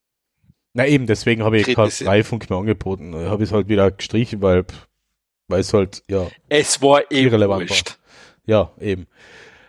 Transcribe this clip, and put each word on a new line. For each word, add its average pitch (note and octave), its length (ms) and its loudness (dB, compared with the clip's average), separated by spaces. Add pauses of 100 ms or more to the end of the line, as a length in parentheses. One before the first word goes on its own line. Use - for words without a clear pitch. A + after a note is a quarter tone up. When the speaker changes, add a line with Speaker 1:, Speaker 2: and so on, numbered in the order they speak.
(720)
Speaker 1:
Na A#2+ 140 0
eben, C#3 200 2
deswegen A2+ 360 0
habe A2 160 2
ich G2+ 60 2
keinen B2 100 0
Speaker 2:
kritisieren. G#2+ 340 0
Speaker 1:
Freifunk A2 400 0
mehr F#2 100 -2
angeboten. F#2+ 560 -6
Habe F#2+ 280 -4
ich G2+ 60 -4
es F2+ 40 -4
halt G2+ 160 0
wieder G2 220 4
gestrichen, A2 500 -4
weil, F#2 240 2 (840)
weil F#2+ 140 0
es - 120 -2
halt, G2 360 -2
ja, F#2+ 180 -2 (220)
Speaker 2:
Es D3 320 0
war C#3 300 4
eh C3+ 120 2
Speaker 1:
irrelevant G2+ 460 2
Speaker 2:
wurscht. G2 220 -2
Speaker 1:
war. - 60 -20 (480)
Ja, G#2 260 0 (140)
eben. F#2 220 -6 (600)